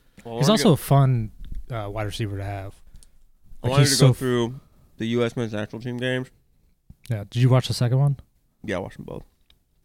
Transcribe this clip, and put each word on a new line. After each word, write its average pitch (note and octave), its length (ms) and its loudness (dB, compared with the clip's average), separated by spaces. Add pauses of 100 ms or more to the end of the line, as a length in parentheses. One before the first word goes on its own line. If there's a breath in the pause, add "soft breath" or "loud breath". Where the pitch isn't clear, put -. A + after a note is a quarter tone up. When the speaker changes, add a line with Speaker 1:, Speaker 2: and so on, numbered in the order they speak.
(240 soft breath)
Speaker 1:
Well, A#2 120 -10
I - 40 -4
Speaker 2:
He's C#3 100 4
Speaker 1:
wanted A3 140 4
to A#3+ 60 6
Speaker 2:
also - 0 -
Speaker 1:
go D#3 40 6
Speaker 2:
a B2+ 40 4
fun, C3 540 2 (380)
uh, G#2+ 220 -8
wide G#2+ 140 -6
receiver G2+ 320 -6
to G2+ 60 -8
have. G2 300 -10 (880)
Speaker 1:
I A#2+ 40 -4
Speaker 2:
Like, B2 40 0
Speaker 1:
wanted C#3 180 6
Speaker 2:
he's - 80 2
Speaker 1:
to - 60 6
go C#3 40 10
Speaker 2:
so B2+ 40 8
f- A#2 60 0
Speaker 1:
through B2 420 -2 (380)
the A2 100 -4
U A#2+ 160 0
S A#2 120 -2
men's A2+ 180 -4
national G#2+ 280 -8
team B2 160 -8
games. B2+ 320 -4 (800)
Speaker 2:
Yeah. G#2+ 200 -6
Did A#2+ 120 -4
you B2+ 80 6
watch B2+ 180 4
the A2+ 80 -4
second B2 240 0
one? C#3+ 180 2 (460)
Speaker 1:
Yeah, F#2 140 -4
I - 20 -6
watched G#2 180 -12
them - 80 -16
both. - 180 -14 (600)